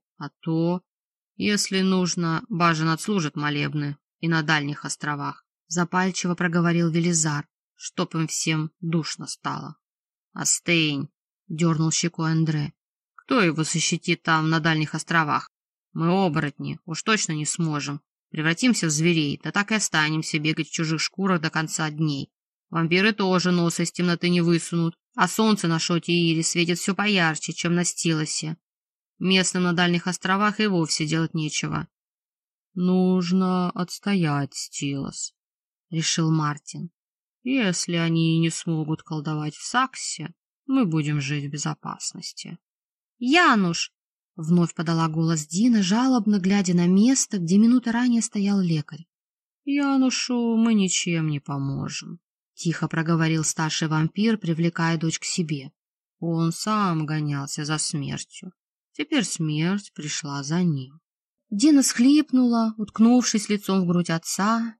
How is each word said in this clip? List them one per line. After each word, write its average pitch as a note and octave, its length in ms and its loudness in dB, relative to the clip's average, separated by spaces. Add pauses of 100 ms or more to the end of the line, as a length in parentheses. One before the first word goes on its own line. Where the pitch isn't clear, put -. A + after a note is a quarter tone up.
(180)
а C#3+ 120 -12
то, E3+ 520 -2 (540)
если G3 460 0
нужно, F3 640 0
Бажен E3 420 2
отслужит D#3+ 460 -2
молебны D3 640 -4 (220)
и E3 100 -2
на D#3+ 120 2
дальних D3 440 -2
островах", C#3+ 600 -8 (220)
запальчиво F3+ 680 -2
проговорил E3+ 540 2
Велизар, D#3+ 580 -2 (280)
чтоб - 400 -8
им D#3+ 120 -2
всем D#3 520 -4
душно E3 480 -4
стало. - 480 -10 (560)
"Остынь", D3+ 800 0 (380)
дёрнул D#3+ 440 2
щекой D#3+ 400 -2
Андре. D#3 420 0 (420)
"Кто C4 260 0
его D#3+ 220 2
защитит E3 600 -2
там, D#3+ 260 2
на E3 100 4
дальних D#3 360 0
островах? D3+ 560 -2 (420)
Мы F3 320 2
оборотни, C#3+ 600 -2
уж D#3+ 180 -8
точно G#3 300 0
не D3+ 120 -4
сможем. D3 560 -4 (280)
Превратимся E3 580 0
в D#3 40 0
зверей, D#3 520 2
да D#3 80 -8
так G3+ 200 -2
и A3 40 2
останемся D#3 640 0
бегать D#3 320 -2
в - 20 -20
чужих D#3+ 300 -2
шкурах F#3 400 -2
до D#3+ 80 -2
конца D#3 400 -4
дней. D3+ 420 -2 (380)
Вампиры F3 420 2
тоже F#3 400 2
носа E3+ 320 2
из E3 80 -4
темноты F3 380 0
не F3 120 2
высунут, E3+ 540 0 (200)
а F3+ 120 2
солнце G#3+ 400 2
на E3 120 0
Шоте-Ире E3+ 640 2
светит E3+ 340 0
всё G3 160 -2
поярче, F3 600 0
чем E3+ 200 -2
на F3 100 2
Стилосе. D#3+ 720 -2 (600)
Местным F#3 460 2
на F3 100 2
дальних F3 320 2
островах G3 540 0
и G#3+ 80 2
вовсе E3 400 0
делать D#3+ 260 0
нечего". D#3 540 -4 (880)
"Нужно F#3 960 2
отстоять E3 800 -2
Стилос", - 800 -8 (560)
решил D#3+ 420 0
Мартин. D3+ 600 -4 (500)
"Если G#3+ 540 0
они E3 440 2
не E3 120 2
смогут D#3 500 -4
колдовать D3+ 540 -6
в - 100 -14
Саксе, A#3+ 680 -6 (320)
мы C4+ 180 2
будем D3+ 340 0
жить C#3+ 260 -4
в C#3+ 40 -8
безопасности". - 1080 -10 (580)
"Януш!" A#3+ 720 2 (480)
вновь E3+ 340 2
подала E3 340 0
голос D#3+ 380 0
Дина, G#3+ 380 2
жалобно G#3+ 560 2
глядя F#3 340 2
на F3 140 4
место, G#3+ 520 4
где F3 180 2
минуту A#3 340 4
ранее A#3 300 2
стоял G3+ 380 0
лекарь. D#3+ 460 -2 (600)
"Янушу C4 920 0
мы A3+ 180 4
ничем F3 540 0
не D3 120 -2
поможем", C#3+ 800 -6 (360)
тихо D#3+ 320 -2
проговорил D#3+ 560 0
старший D#3 460 -2
вампир, F#3 480 0
привлекая E3 600 0
дочь D#3+ 220 -2
к - 60 -14
себе. D3+ 460 -6 (480)
"Он E3 320 0
сам F#3 540 -2
гонялся D3 600 -4
за D3+ 120 -2
смертью. C#3+ 760 -8 (400)
Теперь D4 300 0
смерть E3 680 -2
пришла C#3+ 500 -8
за E3 200 0
ним". C#3 360 -2 (500)
Дина C4+ 340 4
схлипнула, B3 920 4
уткнувшись A3+ 720 4
лицом G3 320 0
в F3 60 0
грудь F3 220 2
отца, A3 720 -2